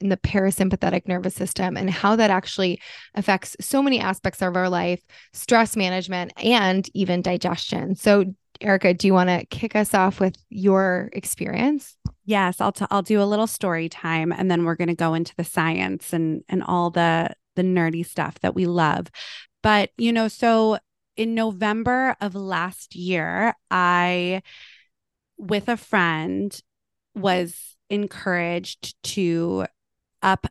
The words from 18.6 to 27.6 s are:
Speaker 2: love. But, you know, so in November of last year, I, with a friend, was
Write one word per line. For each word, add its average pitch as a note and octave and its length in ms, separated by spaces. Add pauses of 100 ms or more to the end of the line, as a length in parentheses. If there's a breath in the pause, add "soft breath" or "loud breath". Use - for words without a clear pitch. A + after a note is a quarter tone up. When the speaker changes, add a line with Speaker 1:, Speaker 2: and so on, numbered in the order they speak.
Speaker 2:
love. E3+ 460 (500 loud breath)
But, G#3 340
you A#3 160
know, A3+ 160
so A3 520 (360)
in A3+ 200
November A3+ 840
of G3+ 140
last F#3 640
year, F3+ 580 (160)
I, F3+ 720 (960 loud breath)
with G#3 320
a A#3 80
friend, F#3 800 (540)
was F3+ 600 (160)